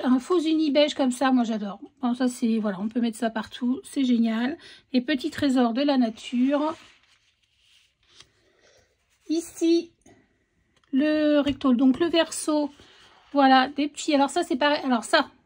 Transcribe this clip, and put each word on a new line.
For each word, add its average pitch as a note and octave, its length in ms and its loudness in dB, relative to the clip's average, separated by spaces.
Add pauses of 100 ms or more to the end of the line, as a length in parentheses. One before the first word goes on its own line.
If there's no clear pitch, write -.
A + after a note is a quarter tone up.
un B3+ 140 4
faux F4 220 0
uni D#4 300 0
beige D4 240 2
comme C4 160 0
ça, C4+ 220 0
moi B3 120 2
j'adore. G#3+ 360 -6 (220)
Bon, A#3+ 120 -2
ça B3+ 140 0
c'est, A3+ 300 -2
voilà, G#3 220 -4
on G#3+ 80 -6
peut A#3+ 120 -4
mettre A#3 160 -2
ça A3+ 140 -4
partout, B3 520 -6
c'est - 220 -4
génial. A#3 540 0 (340)
Les B3+ 80 2
petits D4+ 300 -2
trésors B3+ 420 0
de B3+ 100 -2
la D4 140 2
nature. C4 800 -2 (2500)
Ici, E4 600 -2 (1040)
le D4+ 480 2
recto, C4+ 340 0
donc C4 260 4
le E4+ 60 2
verso, D#4 640 -2 (640)
voilà, C4+ 360 4
des D4 200 -6
petits, - 260 -4
alors C#4 160 2
ça F4 140 -2
c'est E4 120 -4
pareil, D4 280 0
alors A#3+ 200 -2
ça, D4+ 240 2 (180)